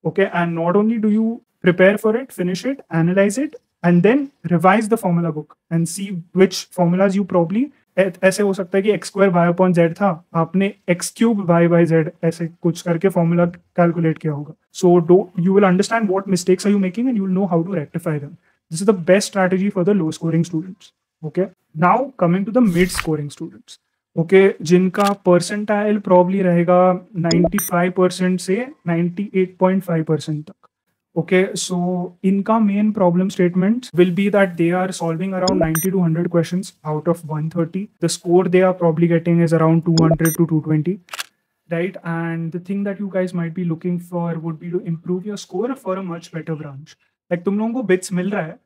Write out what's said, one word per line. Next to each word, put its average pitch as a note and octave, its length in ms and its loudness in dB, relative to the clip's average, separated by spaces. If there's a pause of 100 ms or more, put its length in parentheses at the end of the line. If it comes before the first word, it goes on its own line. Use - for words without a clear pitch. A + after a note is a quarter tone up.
(100)
Okay? G3 200 0 (120)
And E3+ 180 -2
not F3+ 220 2
only A3 240 0
do G#3+ 80 2
you A3+ 260 -2 (260)
prepare F#3 380 6
for G#3+ 160 2
it, C4+ 120 -14
finish F3+ 400 -4
it, C#4 80 -8 (100)
analyze F#3+ 540 0
it, D4+ 120 -10 (280)
and F3 220 4
then C4+ 240 2 (220)
revise F#3+ 360 2
the A3 140 2
formula E3+ 300 0
book D3+ 240 -12 (140)
and E3 180 0
see G3 180 -8 (360)
which - 220 0 (140)
formulas F#3 400 2
you G3+ 140 0
probably, F#3 320 0 (340)
ऐ-, F#3+ 120 2 (140)
ऐसे F#3+ 180 2
हो G3 120 2
सकता G3 240 -2
है G3 40 2
कि G#3+ 100 2
एक्स F3+ 160 -4
स्क्वायर G3 240 2
y E3+ 200 4
upon F#3 220 2
z E3+ 260 4
था, G3+ 100 2 (240)
आपने F#3 400 0 (140)
एक्स F3 280 -2
क्यूब A3 340 0
y E3+ 180 4
by E3+ 220 4
z D#3+ 200 2 (140)
ऐसे E3 220 -4 (160)
कुछ E3 200 -2
करके E3+ 260 -2
फॉर्मूला F3 380 2
कैलकुलेट E3+ 720 -2
किया D#3 140 -4
होगा। C#3+ 220 -10 (200)
So F3 180 4 (180)
do, F3 60 10 (300)
you F#3+ 100 2
will G3+ 140 6
understand G3+ 420 0
what F#3+ 220 -2
mistakes F#3 320 0
are G3+ 80 2
you G3+ 100 0
making A#3 260 -2
and A3+ 80 -2
you F#3+ 60 -2
will F#3 140 -2
know G3 160 0
how E3 80 2
to F#3+ 160 -6
rectify D#3 400 -6
them। C#3+ 180 -12 (360)
This E3 100 -6
is G3+ 80 2
the F#3+ 80 0 (120)
best G3+ 240 2
strategy F#3 420 0
for F3+ 120 0
the G#3 140 2
low D#3 160 -2
scoring E3 320 -2
students। F3+ 420 -10 (300)
Okay? F3+ 260 -4 (380)
Now G3+ 100 6 (280)
coming F3+ 260 0
to G3 80 -2
the B3 100 4
mid F3+ 300 2
scoring D3 380 -4
students। - 440 -16 (380)
Okay? F#3+ 320 6 (120)
जिनका F#3 500 2 (140)
परसेंटाइल G#3 720 0 (100)
probably F#3 340 4
रहेगा F3+ 640 4 (100)
नाइंटी E3+ 420 0
फ़ाइव F3+ 380 -2
परसेंट F3+ 440 0
से A3+ 260 -4 (200)
नाइंटी F3 480 -4
एट F#3 260 -2
पॉइंट F#3 220 2
फ़ाइव D#3+ 220 -4
परसेंट D3+ 420 -4
तक। - 80 -20 (640)
Okay? F3+ 260 2 (140)
So F#3 180 -6 (480)
इनका G3 340 0
मेन G#3 340 0
प्रॉब्लम F#3 360 0
statements F#3+ 720 0
will F3+ 180 4
be G3 160 0
that F#3+ 240 2
they E3+ 100 2 (120)
are F#3+ 180 -4
solving E3+ 400 -4
around F3+ 240 0
ninety E3 320 -2
to F#3+ 80 0
hundred E3+ 320 0
questions F3 380 -2 (200)
out D3+ 200 -4
of E3+ 200 -6
one D#3 220 -6
thirty। E3+ 280 -4 (220)
The E3+ 120 0
score F3+ 280 2 (120)
they F#3 120 6
are F#3 140 0
probably E3+ 320 2
getting E3+ 320 2
is D#3+ 140 2
around D#3+ 280 2
two E3 140 2
hundred D#3+ 360 2
to E3+ 140 2
two D#3 160 2
twenty, D#3 280 0 (760)
right? F3 300 -6
And E3 520 -6
the F3 140 -8
thing G3+ 200 -4
that G3+ 140 -10
you F#3+ 120 -8
guys F3+ 240 -2
might E3 180 -6
be F3+ 140 -4
looking F3 260 -4 (140)
for E3+ 160 -4 (180)
would D#3+ 160 -10
be F3 140 -10
to G3 80 -4 (100)
improve F3+ 380 -6
your G3+ 160 -12
score A3+ 260 -4
for F#3 240 -8
a F#3+ 140 -10
much E3+ 260 -14
better D#3 240 -8
branch। C#3+ 340 -18 (340)
Like, F3 140 -4
तुम G3 140 -2
लोगों A3+ 160 -4
को A#3+ 180 -6
bits F#3 200 -2
मिल F3+ 180 -4
रहा G3 120 -4
है D#3+ 240 -12